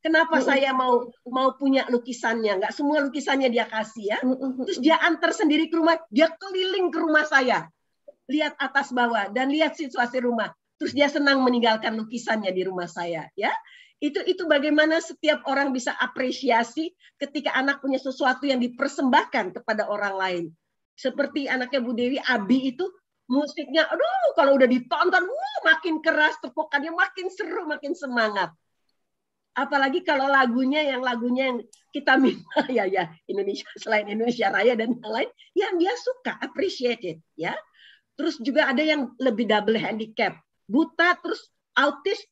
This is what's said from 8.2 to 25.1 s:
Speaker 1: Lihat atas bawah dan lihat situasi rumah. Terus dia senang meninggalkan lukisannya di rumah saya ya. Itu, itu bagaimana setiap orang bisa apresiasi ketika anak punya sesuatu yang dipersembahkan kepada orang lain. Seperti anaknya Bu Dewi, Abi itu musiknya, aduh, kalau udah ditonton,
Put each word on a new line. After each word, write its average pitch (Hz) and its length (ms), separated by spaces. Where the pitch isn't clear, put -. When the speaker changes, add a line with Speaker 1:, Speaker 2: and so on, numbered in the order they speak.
Speaker 1:
Lihat 294 280
atas 269 360
bawah 233 400
dan 262 160
lihat 311 260
situasi 254 460
rumah. 226 320
Terus 247 160
dia 285 160
senang 285 320
meninggalkan 226 560
lukisannya 220 560
di 185 120
rumah 180 240
saya 170 440
ya. 208 200
Itu, 294 320
itu 370 160
bagaimana 302 560
setiap 302 480
orang 277 240
bisa 254 240
apresiasi 254 960
ketika 277 400
anak 277 240
punya 269 160
sesuatu 262 480
yang 262 160
dipersembahkan 247 960
kepada 214 320
orang 202 320
lain. 180 240
Seperti 277 560
anaknya 254 320
Bu 240 160
Dewi, 247 240
Abi 247 560
itu 359 80
musiknya, 285 640
aduh, 659 480
kalau 277 160
udah 262 160
ditonton, 339 560